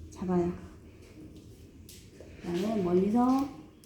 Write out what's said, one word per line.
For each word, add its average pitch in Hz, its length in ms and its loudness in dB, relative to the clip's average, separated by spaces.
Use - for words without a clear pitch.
잡아요. 180 420 0
그다음에 190 420 -2
멀리서 240 680 4